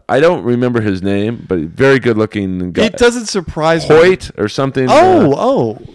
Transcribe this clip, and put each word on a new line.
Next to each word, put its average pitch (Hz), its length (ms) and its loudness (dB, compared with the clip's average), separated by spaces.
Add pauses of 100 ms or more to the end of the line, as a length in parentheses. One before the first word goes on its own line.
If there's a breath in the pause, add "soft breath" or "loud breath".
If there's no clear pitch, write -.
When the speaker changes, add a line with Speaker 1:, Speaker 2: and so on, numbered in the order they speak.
Speaker 1:
I 127 140 0
don't 165 220 2
remember 120 360 -2
his 101 240 -4
name, 101 420 -4
but 90 140 -4
very 127 400 0
good-looking 101 720 -2
guy. 185 140 0
Speaker 2:
It 220 120 -4
doesn't 240 280 0
surprise 165 640 -2
me. 151 40 4
Speaker 1:
Hoyt 175 440 4
or 104 100 0
something, 135 420 -2
Speaker 2:
Oh, 294 440 4
Speaker 1:
uh, - 40 -2
Speaker 2:
oh, 185 440 -2 (140)